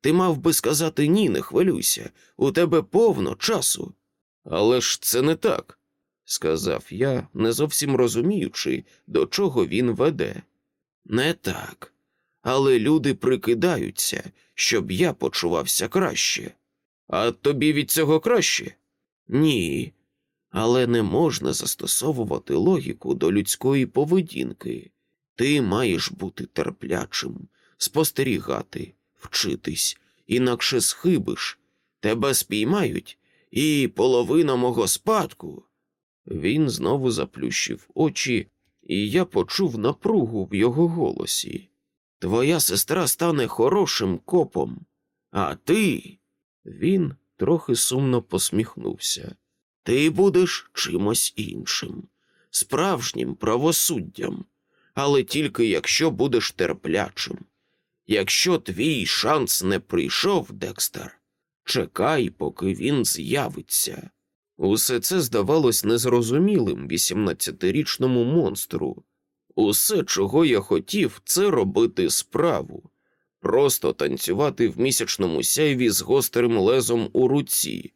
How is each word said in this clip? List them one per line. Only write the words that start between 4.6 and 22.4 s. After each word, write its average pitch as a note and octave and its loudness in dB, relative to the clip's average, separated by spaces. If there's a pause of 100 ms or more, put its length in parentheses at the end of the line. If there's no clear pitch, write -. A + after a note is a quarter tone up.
ж - -4
це B2 0
не D#3 4
так», — - -4 (460)
сказав D#2+ -2
я, B2 -2
не A2+ 0
зовсім C#3 0
розуміючи, A#2+ 0 (220)
до C#2+ 0
чого C3 0
він A#2+ 0
веде. A2 -2 (640)
«Не C3 0
так. - -8 (480)
Але C3 4
люди C#3 2
прикидаються, - 0 (240)
щоб - -2
я C#3+ 2
почувався - -2
краще». - -2 (520)
«А A2 0
тобі C#3+ 0
від D3 -2
цього D#3 2
краще?» - 0 (540)
«Ні. F#2+ 0 (580)
Але A#2+ 2
не A#2 2
можна G#2 0
застосовувати - -4